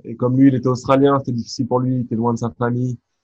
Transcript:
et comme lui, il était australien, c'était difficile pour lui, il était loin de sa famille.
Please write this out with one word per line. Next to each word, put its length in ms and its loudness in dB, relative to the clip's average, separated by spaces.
et 100 -12
comme 220 0
lui, 120 8
il 60 2
était 120 -2
australien, 520 2
c'était 120 -8
difficile 360 -6
pour 120 0
lui, 160 -2
il 60 -2
était 140 -6
loin 180 0
de 40 -4
sa 140 -6
famille. 460 -4